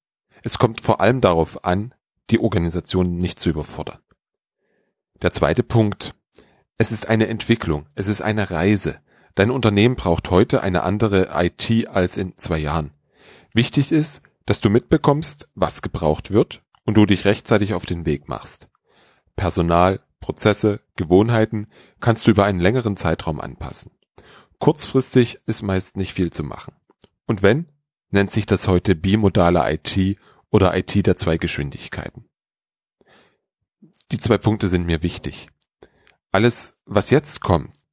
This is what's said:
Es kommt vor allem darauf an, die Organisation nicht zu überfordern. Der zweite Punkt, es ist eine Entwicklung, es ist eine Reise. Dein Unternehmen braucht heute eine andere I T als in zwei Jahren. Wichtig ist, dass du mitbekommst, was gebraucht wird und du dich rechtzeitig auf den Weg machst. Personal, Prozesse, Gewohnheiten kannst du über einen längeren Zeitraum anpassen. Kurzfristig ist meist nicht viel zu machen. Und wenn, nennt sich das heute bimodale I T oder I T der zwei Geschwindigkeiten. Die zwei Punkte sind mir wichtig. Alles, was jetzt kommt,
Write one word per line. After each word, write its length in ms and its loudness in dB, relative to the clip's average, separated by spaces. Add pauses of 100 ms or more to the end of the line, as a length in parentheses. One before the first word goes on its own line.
(420)
Es 160 -2
kommt 220 0
vor 200 0
allem 200 2
darauf 440 0
an, 300 -4 (360)
die 100 4
Organisation 760 -2
nicht 220 -4
zu 120 -2
überfordern. 500 -8 (1200)
Der 80 0
zweite 320 0
Punkt, 540 -2 (600)
es 120 2
ist 180 0
eine 200 2
Entwicklung, 680 -2
es 140 -4
ist 140 0
eine 280 -2
Reise. 500 0 (360)
Dein 160 2
Unternehmen 420 2
braucht 380 -2
heute 300 4
eine 200 -2
andere 500 0
I 180 0
T 360 -2
als 300 -2
in 200 -8
zwei 220 -2
Jahren. 340 -4 (640)
Wichtig 380 0
ist, 280 -2 (240)
dass 160 -2
du 80 2
mitbekommst, 880 0
was 260 -2
gebraucht 480 -2
wird 320 0 (220)
und 120 -2
du 80 8
dich 200 2
rechtzeitig 500 0
auf 100 -6
den 220 -8
Weg 220 -4
machst. 400 -12 (680)
Personal, 720 0 (140)
Prozesse, 580 0 (160)
Gewohnheiten 720 2 (320)
kannst 260 0
du 60 6
über 140 4
einen 160 0
längeren 340 0
Zeitraum 460 -4
anpassen. 500 -12 (680)
Kurzfristig 840 2
ist 180 -4
meist 320 -2
nicht 160 -6
viel 200 -2
zu 120 -6
machen. 320 -14 (500)
Und 160 -2
wenn, 300 2 (380)
nennt 200 2
sich 160 0
das 220 0
heute 260 2
bimodale 720 2
I 100 -2
T 380 -2 (320)
oder 280 2
I 80 0
T 180 0
der 140 2
zwei 220 0
Geschwindigkeiten. 920 -8 (1800)
Die 60 -4
zwei 200 2
Punkte 300 -2
sind 180 0
mir 160 -2
wichtig. 460 -8 (840)
Alles, 540 0
was 260 -2
jetzt 300 0
kommt, 360 -2 (160)